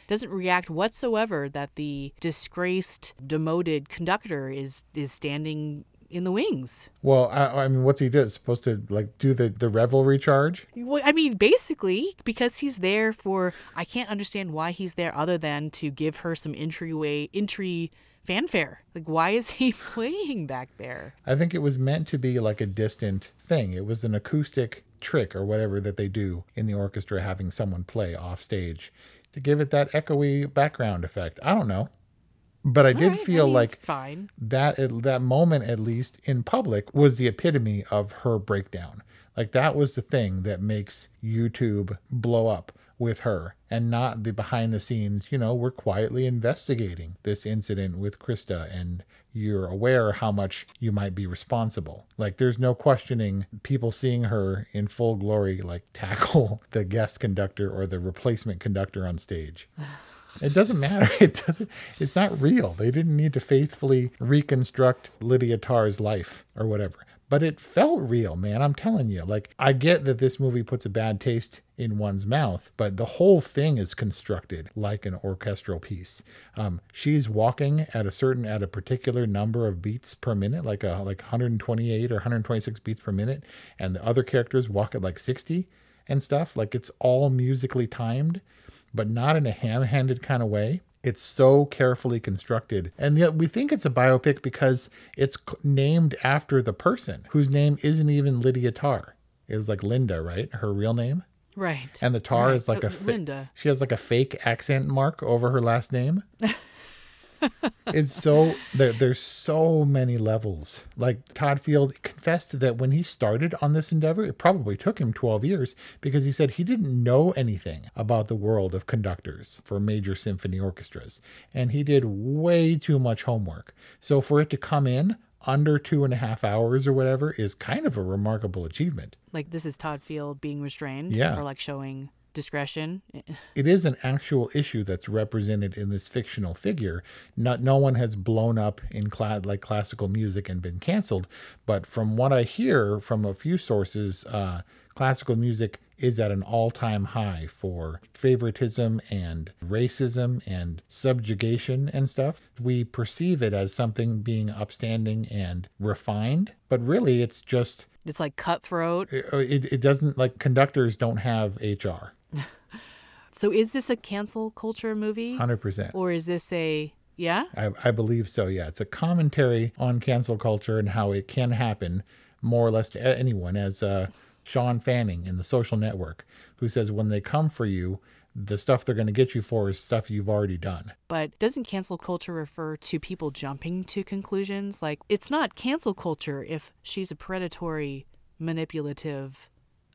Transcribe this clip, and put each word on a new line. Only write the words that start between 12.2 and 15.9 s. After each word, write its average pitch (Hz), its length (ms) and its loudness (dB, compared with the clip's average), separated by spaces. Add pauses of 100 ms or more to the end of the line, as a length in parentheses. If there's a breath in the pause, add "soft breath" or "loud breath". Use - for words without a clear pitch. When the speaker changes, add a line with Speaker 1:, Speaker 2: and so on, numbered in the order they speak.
Speaker 1:
because 240 320 -2
he's 269 220 -4
there 214 340 2
for, 185 400 -2 (220 loud breath)
I 226 100 -6
can't 247 240 -6
understand 202 420 -6
why 160 200 -4
he's 180 240 -8
there 170 200 -2
other 165 220 0
than 151 340 -4
to - 180 -6
give 151 280 -4